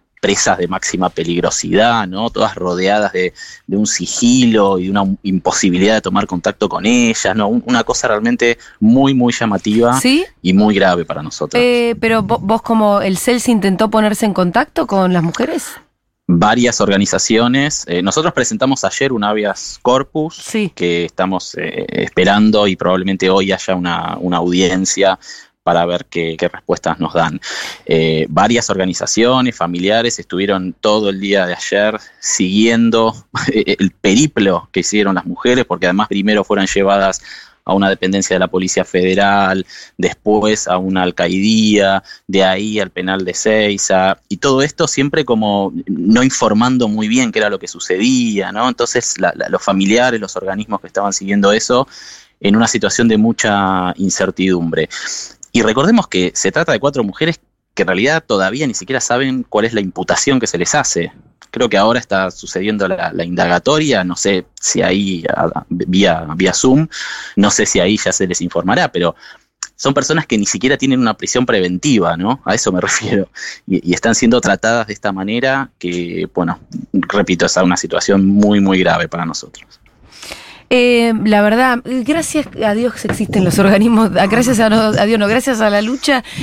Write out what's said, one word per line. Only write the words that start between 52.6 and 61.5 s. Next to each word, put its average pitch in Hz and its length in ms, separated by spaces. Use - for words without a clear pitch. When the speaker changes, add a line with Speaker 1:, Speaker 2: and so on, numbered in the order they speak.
Speaker 1:
situación 110 380
de 110 120
mucha 101 800
incertidumbre. 90 920
Y 117 100
recordemos 131 460
que 90 260
se - 180
trata 160 200
de 107 80
cuatro 143 240
mujeres 156 340
que 98 80
en 87 60
realidad 127 380
todavía 107 400
ni 113 80
siquiera 131 260
saben 127 480
cuál 104 180
es 113 80
la 107 60
imputación 95 600
que 113 60
se - 120
les 87 160
hace. 92 380